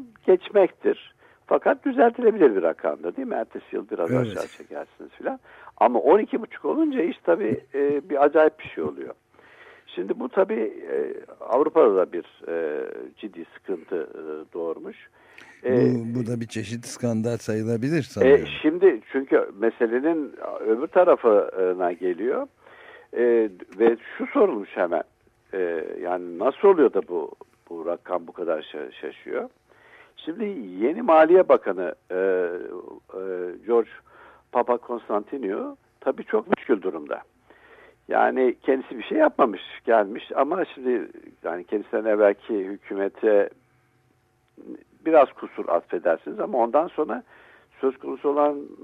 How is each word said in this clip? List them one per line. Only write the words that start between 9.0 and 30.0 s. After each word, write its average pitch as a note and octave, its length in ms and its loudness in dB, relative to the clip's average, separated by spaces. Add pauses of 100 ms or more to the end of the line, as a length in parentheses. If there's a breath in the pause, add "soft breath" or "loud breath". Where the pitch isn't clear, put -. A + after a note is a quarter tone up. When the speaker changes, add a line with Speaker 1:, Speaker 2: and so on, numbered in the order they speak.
Speaker 1:
Şimdi F#3+ 340 -8
bu B3+ 80 -6
tabii, G#3+ 440 -2 (200)
e, C#2 220 -4 (260)
Avrupa'da C#3 560 4
da F2+ 160 2
bir, E2+ 120 -6 (240)
e, D2+ 360 -6 (340)
ciddi E2+ 260 -14 (100)
sıkıntı, F2+ 420 -8
e, D#2 580 -10
doğurmuş. E2 420 -8 (680 loud breath)
E, B2+ 60 -2 (240)
Speaker 2:
Bu, A#2 260 -4
bu A2+ 60 -4
da A#2 140 -4
bir A#2 60 -6
çeşit A2 400 -8
skandal A#2 500 -2
sayılabilir A2+ 640 -2
Speaker 1:
e, C3+ 40 0
Speaker 2:
sanıyorum. C3 440 4 (160)
Speaker 1:
şimdi F3 380 2 (120)
çünkü C3+ 380 0 (100)
meselenin B2 760 0 (320)
öbür A#2 200 0
tarafına F#2+ 1080 4
geliyor. F#2 540 -4 (680 loud breath)
E, A#2 340 2 (280)
ve A#2 180 4 (220)
şu C4 80 -6
sorulmuş E3 500 0
hemen. E2+ 260 0 (500)
E, E2+ 320 -4 (180)
yani F2 360 -6
nasıl C#3 300 2
oluyor D#3 240 6
da F#2+ 160 0
bu, E2 240 -6 (380)
bu E2 160 -12
rakam E2+ 400 -6
bu - 60 -18
kadar E2 300 -4
şa-, D2 300 -14
şaşıyor? - 560 -10 (680 soft breath)